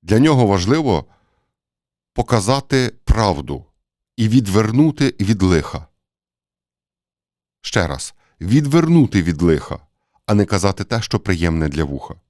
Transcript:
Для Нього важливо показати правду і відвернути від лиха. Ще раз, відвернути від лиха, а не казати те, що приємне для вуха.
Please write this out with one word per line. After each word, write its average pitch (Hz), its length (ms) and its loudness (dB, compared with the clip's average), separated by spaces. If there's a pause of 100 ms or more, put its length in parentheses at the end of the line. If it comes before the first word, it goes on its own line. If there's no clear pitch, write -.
Для 104 160 0
Нього 135 280 4
важливо 98 580 0 (1080)
показати 123 840 -2 (100)
правду 73 640 -2 (500)
і 113 120 0
відвернути 113 920 2
від 98 220 0
лиха. 85 440 -2 (1700)
Ще - 260 -2
раз, - 280 -10 (260)
відвернути 143 840 2
від 80 200 -2
лиха, 80 360 0 (480)
а 110 80 0
не 104 100 4
казати 98 400 -4
те, 117 180 -4
що - 180 -4
приємне 82 480 -2
для 76 160 -4
вуха. 69 300 -10 (160)